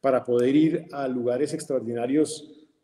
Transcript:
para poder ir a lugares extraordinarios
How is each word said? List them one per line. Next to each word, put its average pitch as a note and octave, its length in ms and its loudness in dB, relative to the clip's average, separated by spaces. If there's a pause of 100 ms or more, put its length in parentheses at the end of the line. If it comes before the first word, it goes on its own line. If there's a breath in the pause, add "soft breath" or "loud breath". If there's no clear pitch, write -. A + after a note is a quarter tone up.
para C3 220 2
poder B2 320 2
ir D#3 360 2
a C#3 160 -6
lugares B2 460 -2
extraordinarios C3 1120 -4 (160)